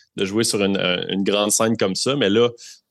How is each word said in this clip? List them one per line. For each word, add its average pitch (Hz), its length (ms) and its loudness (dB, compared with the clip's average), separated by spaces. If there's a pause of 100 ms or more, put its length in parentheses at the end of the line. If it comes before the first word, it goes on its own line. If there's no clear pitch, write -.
(160)
de 101 100 -2
jouer 104 180 0
sur 107 200 0
une, 98 140 2
euh, 90 320 -2
une 98 140 -2
grande 104 280 2
scène 113 240 0
comme 95 200 -2
ça. 135 200 -2
Mais 113 140 2
là, 117 200 4 (420)